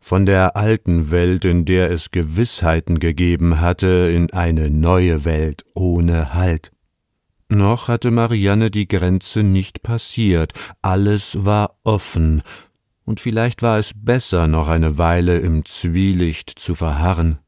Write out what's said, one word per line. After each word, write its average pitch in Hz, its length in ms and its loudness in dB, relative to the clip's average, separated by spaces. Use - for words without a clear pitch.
Von 95 200 2
der 95 280 2
alten 90 560 0
Welt, 87 360 2
in 87 180 2
der 90 260 2
es 85 200 -6
Gewissheiten 82 880 -2
gegeben 82 640 2
hatte, 90 520 2
in 85 200 2
eine 80 340 0
neue 82 560 2
Welt 78 480 -2
ohne 85 640 0
Halt. 87 380 -2
Noch 104 400 2
hatte 120 220 0
Marianne 110 600 2
die 104 160 -2
Grenze 92 560 -2
nicht 95 400 0
passiert, 101 680 -2
alles 101 640 0
war 104 380 0
offen, 82 580 0
und 107 120 -6
vielleicht 113 440 -2
war 113 160 2
es - 180 -4
besser, 107 500 0
noch 78 220 0
eine 80 300 0
Weile 87 400 2
im 78 260 -2
Zwielicht 90 840 -2
zu - 240 -8
verharren. 82 720 -2